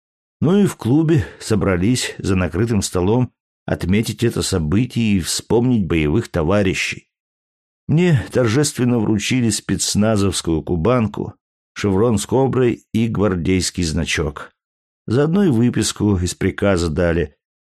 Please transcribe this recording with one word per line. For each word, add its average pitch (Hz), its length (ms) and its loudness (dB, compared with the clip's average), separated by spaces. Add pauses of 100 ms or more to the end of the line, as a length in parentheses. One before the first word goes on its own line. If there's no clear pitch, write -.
(400)
Ну 196 220 4
и 196 40 4
в - 100 -4
клубе 151 500 2 (140)
собрались 95 800 0
за 92 180 -2
накрытым 92 440 0
столом 104 520 0 (360)
отметить 101 560 -2
это 117 160 -2
событие 101 760 0
и 92 40 2
вспомнить 113 640 0
боевых 80 420 0
товарищей. 90 840 -2 (760)
Мне 160 460 2
торжественно 123 680 2
вручили 110 520 0
спецназовскую 98 1120 0
кубанку, 104 720 -2 (400)
шеврон 104 420 2
с 101 80 -2
коброй 127 680 0
и 113 160 0
гвардейский 92 760 0
значок. 76 680 -4 (540)
Заодно 156 380 2
и 185 60 4
выписку 110 680 2
из 90 180 -2
приказа 92 540 0
дали, 82 480 -2 (280)